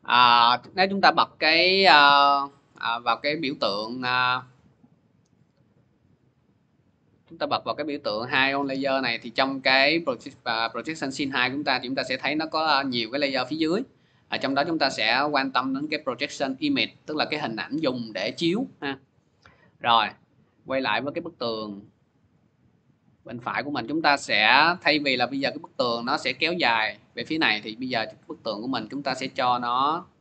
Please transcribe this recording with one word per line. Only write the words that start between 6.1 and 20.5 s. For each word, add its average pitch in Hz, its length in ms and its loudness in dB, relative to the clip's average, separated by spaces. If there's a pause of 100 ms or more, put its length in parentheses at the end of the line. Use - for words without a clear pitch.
chúng 165 80 -20
ta 160 80 -4
bật 120 200 -4
vào 117 100 -4
cái 147 100 -6
biểu 143 180 -6
tượng 110 240 -6
hai 135 240 2
on 139 160 -2
layer 135 360 -2
này 117 180 -2
thì 123 80 -12
trong 135 320 0
cái 135 440 4
project-, 135 260 -6 (120)
à, 113 240 -2
projection 135 420 -8
scene 135 220 -4
hai 127 180 0
của 131 60 -6
chúng 147 80 -6
ta 131 160 0
thì 123 80 -10
chúng 131 80 -4
ta 135 80 -2
sẽ 127 140 -4
thấy 143 180 -4
nó 160 100 -2
có, 160 220 -2
à, 139 160 2
nhiều 120 280 -4
cái 135 80 -4
layer 135 300 -2
phía 151 60 -4
dưới. 160 260 0 (480)
Ở 110 80 -4
trong 135 180 -2
đó 139 120 2
chúng 165 120 -2
ta 139 100 2
sẽ 117 320 0 (100)
quan 135 200 0
tâm 131 220 -2
đến 143 180 -6
cái 147 120 -6
projection 135 560 -6
image, 135 340 0 (120)
tức 156 120 -8
là 123 80 0
cái 151 140 -6
hình 123 160 -6
ảnh 107 220 -8
dùng 123 360 -4
để 101 180 -6
chiếu 185 360 -2 (140)
ha. 139 180 -6 (800)
Rồi, 117 280 4 (580)